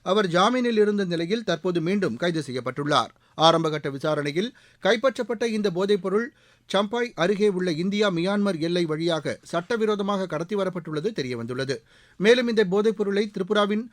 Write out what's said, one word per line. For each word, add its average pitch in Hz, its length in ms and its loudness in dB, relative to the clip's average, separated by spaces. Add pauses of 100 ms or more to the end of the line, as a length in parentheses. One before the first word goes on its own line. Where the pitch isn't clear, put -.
அவர் 196 260 2
ஜாமீனில் 226 520 2
இருந்த 208 260 2
நிலையில் 175 380 -2
தற்போது 175 380 -2
மீண்டும் 170 360 0
கைது 165 300 -2
செய்யப்பட்டுள்ளார். 127 600 0 (260)
ஆரம்பகட்ட 156 540 4
விசாரணையில் 147 680 -2 (280)
கைப்பற்றப்பட்ட 233 600 0
இந்த 214 260 0
போதைப்பொருள் 196 580 0 (420)
சம்பாய் 214 460 -2
அருகே 190 320 2
உள்ள 180 240 0
இந்தியா 196 380 0
மியான்மர் 190 500 0
எல்லை 175 260 0
வழியாக 156 580 -2
சட்டவிரோதமாக 202 800 -2
கடத்தி 170 300 -4
வரப்பட்டுள்ளது 175 560 -4
தெரியவந்துள்ளது. 127 640 -6 (420)
மேலும் 240 300 4
இந்த 220 240 2
போதைப்பொருளை 208 600 0
திரிபுராவின் 208 600 0